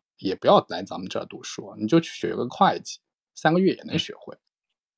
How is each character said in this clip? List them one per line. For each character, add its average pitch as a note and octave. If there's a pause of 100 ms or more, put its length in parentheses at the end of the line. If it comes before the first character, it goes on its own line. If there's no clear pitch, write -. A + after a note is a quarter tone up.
(180)
也 F#2
不 -
要 F3+
来 F2
咱 G#2
们 F#2+
这 G#2
儿 -
读 -
书， -
你 G#2+
就 E3
去 -
学 -
个 A#2+
会 C3+
计， - (360)
三 D#3
个 F3
月 F#3
也 -
能 D#3
学 -
会。” - (600)